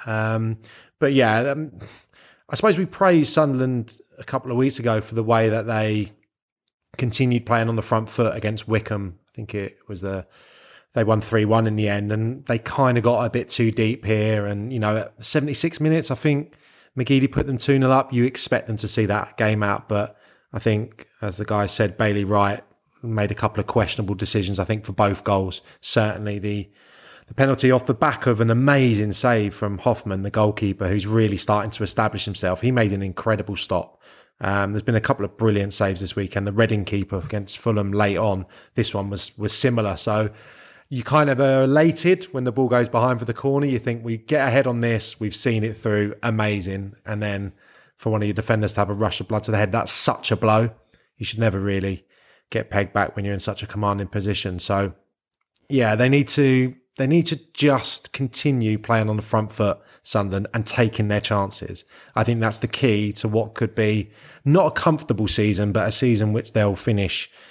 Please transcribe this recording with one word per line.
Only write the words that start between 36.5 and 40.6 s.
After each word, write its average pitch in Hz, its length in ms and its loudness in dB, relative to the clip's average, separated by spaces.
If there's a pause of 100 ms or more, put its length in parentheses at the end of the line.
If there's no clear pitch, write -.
Reading 110 320 2
keeper 101 320 -4
against 101 420 -8
Fulham 107 340 0
late 101 260 2
on, 95 260 0 (300)
this - 180 0
one 98 160 -4
was, - 300 -6
was 104 160 -2
similar. 113 420 2
So 107 340 0 (600)